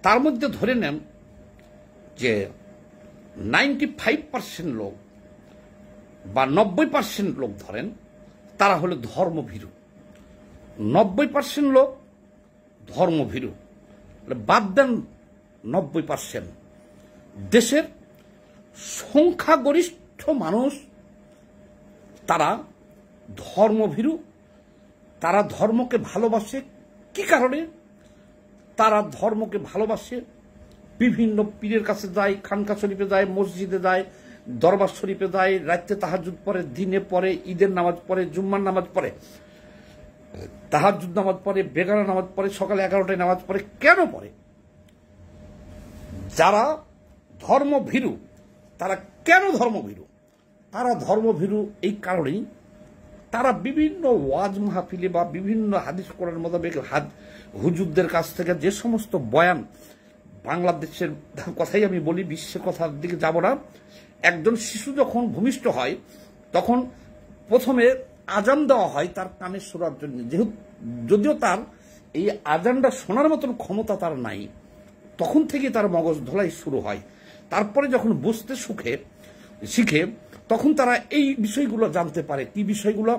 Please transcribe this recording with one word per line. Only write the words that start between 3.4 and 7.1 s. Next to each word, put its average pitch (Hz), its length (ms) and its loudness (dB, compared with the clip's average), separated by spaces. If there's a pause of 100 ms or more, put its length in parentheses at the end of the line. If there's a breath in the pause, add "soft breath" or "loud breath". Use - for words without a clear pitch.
নাইনটি 277 320 2 (160)
ফাইভ 302 180 0 (120)
পার্সেন্ট 175 400 -8 (100)
লোক 101 120 -8 (1400)
বা 131 100 2
নব্বই 185 500 2
পার্সেন্ট 202 460 -2